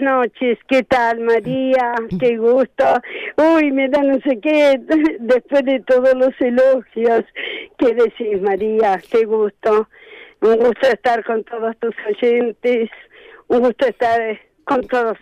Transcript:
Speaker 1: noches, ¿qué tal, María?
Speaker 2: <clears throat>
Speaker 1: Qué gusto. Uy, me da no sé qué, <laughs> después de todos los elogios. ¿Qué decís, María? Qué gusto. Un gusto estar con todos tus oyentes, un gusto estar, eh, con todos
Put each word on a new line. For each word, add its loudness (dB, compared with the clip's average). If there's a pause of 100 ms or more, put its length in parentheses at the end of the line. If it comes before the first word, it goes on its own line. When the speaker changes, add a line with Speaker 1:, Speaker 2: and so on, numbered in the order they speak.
Speaker 1:
noches, -2
¿qué 2
tal, 0
María? 0 (140)
Speaker 2:
<clears throat> -6
Speaker 1:
Qué 0
gusto. 0 (520)
Uy, 4
me 0
da 2
no 2
sé -2
qué, 2 (200)
<laughs> -2
después 0
de 0
todos 2
los 0
elogios. 0 (540)
¿Qué 2
decís, -2
María? 0 (100)
Qué 2
gusto. 0 (520)
Un 4
gusto 0
estar 0
con -4
todos -6
tus -6 (140)
oyentes, -2 (600)
un 2
gusto 0
estar, -2
eh, -8 (240)
con -2
todos -2